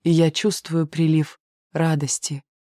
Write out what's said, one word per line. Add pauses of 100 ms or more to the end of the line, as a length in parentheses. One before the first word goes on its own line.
и
я
чувствую
прилив (320)
радости. (240)